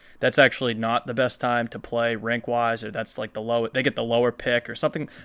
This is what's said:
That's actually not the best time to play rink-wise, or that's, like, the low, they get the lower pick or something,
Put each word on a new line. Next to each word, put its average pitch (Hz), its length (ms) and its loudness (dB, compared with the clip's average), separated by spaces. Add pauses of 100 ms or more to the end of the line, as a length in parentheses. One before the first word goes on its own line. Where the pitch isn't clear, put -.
(200)
That's 123 180 2
actually 127 380 4
not 113 320 0
the 123 80 -6
best 127 260 -2
time 120 280 0
to - 100 -12
play 117 360 0
rink-wise, 117 680 -2
or 107 80 -8
that's, 110 260 -6
like, 110 160 -8
the 107 80 -8
low, 117 240 0
they 127 160 -2
get 127 140 0
the 117 80 -2
lower 117 280 4
pick 120 380 -2
or 113 60 -10
something, 151 340 -4 (160)